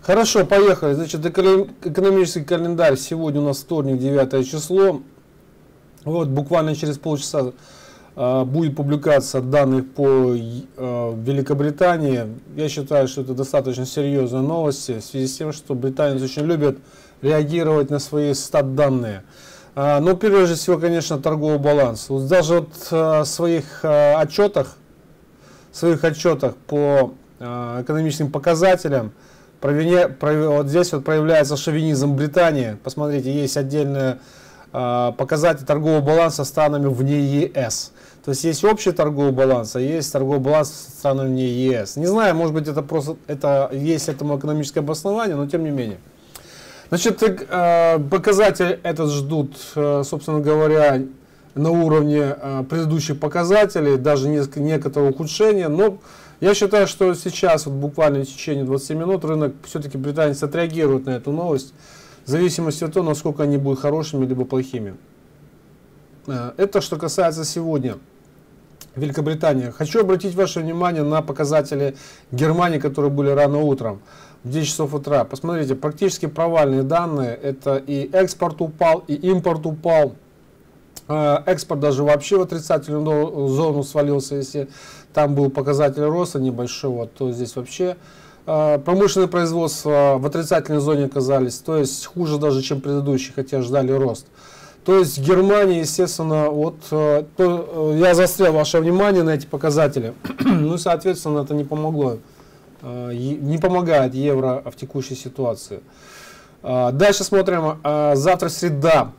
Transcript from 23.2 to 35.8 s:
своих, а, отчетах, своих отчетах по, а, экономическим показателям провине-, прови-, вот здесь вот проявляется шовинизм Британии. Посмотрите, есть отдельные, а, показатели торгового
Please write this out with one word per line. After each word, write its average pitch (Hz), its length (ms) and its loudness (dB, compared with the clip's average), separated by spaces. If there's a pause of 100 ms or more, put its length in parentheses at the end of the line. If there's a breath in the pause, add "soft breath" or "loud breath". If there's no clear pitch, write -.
своих, 165 580 -2
а, 147 380 6
отчетах, 190 560 0 (960 loud breath)
своих 165 320 0
отчетах 156 500 0
по, 143 580 0 (300)
а, 120 380 -8
экономическим 151 500 -2
показателям 156 840 2 (500 soft breath)
провине-, 160 460 2
прови-, 151 380 0
вот 147 200 2
здесь 175 260 2
вот 135 120 -4
проявляется 156 520 2
шовинизм 147 580 0
Британии. 143 720 0
Посмотрите, 139 480 -4
есть 143 240 -2
отдельные, 139 600 -2 (560 loud breath)
а, 123 380 -2
показатели 147 520 0
торгового 151 380 0